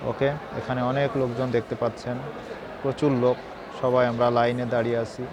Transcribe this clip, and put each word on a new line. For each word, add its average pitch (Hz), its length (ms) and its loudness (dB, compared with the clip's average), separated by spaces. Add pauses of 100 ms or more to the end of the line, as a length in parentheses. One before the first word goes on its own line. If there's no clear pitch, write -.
ওকে, 120 180 0
এখানে 131 560 -2
অনেক 135 340 0
লোকজন 127 340 0
দেখতে 117 240 0
পাচ্ছেন, 120 420 -2 (640)
প্রচুর 139 300 2
লোক, 123 240 4 (440)
সবাই 127 260 4
আমরা 120 240 4
লাইনে 120 360 2
দাঁড়িয়ে 117 320 2
আছি। 117 340 -6